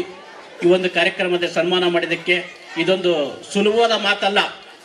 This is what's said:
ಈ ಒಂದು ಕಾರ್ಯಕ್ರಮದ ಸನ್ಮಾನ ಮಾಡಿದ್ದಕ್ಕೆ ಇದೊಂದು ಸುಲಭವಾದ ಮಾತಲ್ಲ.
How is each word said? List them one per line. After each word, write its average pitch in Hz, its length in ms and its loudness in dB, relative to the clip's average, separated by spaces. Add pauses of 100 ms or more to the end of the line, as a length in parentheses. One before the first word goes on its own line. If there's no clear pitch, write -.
(640)
ಈ - 20 2
ಒಂದು 185 240 4
ಕಾರ್ಯಕ್ರಮದ 180 540 0 (100)
ಸನ್ಮಾನ 180 300 2
ಮಾಡಿದ್ದಕ್ಕೆ 175 640 0 (320)
ಇದೊಂದು 165 680 0 (100)
ಸುಲಭವಾದ 214 380 4
ಮಾತಲ್ಲ. 202 560 0 (380)